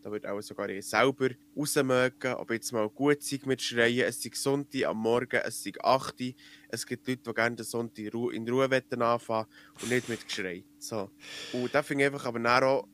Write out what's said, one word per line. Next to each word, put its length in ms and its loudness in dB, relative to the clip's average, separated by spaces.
da 80 -10
würde 200 -6
auch 100 -4
sogar 280 -6
ich 160 -8
selber 440 4
rausmögen, 760 2
ob 160 -6
jetzt 200 -4
mal 180 0
gut 340 2
sei 220 -6
mit 160 0
Schreien, 460 4
es 140 -4
sei 120 -8
Sonntag 520 -2
am 120 0
Morgen, 460 2
es 200 -8
sei 80 -8
acht 400 2
Uhr. 120 -6
Es 160 -6
gibt 220 -8
Leute, 200 -4
die 60 -6
gerne 220 0
den 100 -10
Sonntag 400 -6
in 60 -6
Ru-, 180 -4
in 180 -6
Ruhe 220 2
wollen 320 0
anfangen 460 0
und 80 -6
nicht 180 0
mit 200 -6
Geschrei. 360 -6
So. 320 -8
Und 200 -4
da 80 4
finde 240 0
ich 80 2
einfach 140 -8
aber 120 -4
dann 240 6
auch 300 2